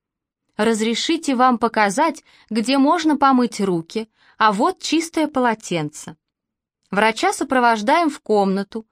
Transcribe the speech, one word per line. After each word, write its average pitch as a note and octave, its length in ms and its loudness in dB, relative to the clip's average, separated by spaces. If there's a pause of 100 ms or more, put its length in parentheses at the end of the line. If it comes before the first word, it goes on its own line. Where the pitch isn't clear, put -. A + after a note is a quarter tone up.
(560)
«Разрешите A3+ 800 -2
вам B3+ 220 2
показать, A3+ 680 0 (260)
где A3+ 280 -2
можно D#4 400 2
помыть B3+ 440 2
руки, G3 480 -4 (280)
а G#3+ 140 4
вот C#4+ 300 -2
чистое D#4+ 460 -2
полотенце». G#3+ 880 -4 (760)
Врача A3 420 0
сопровождаем C4 760 2
в C#4 100 -10
комнату, G3 720 -2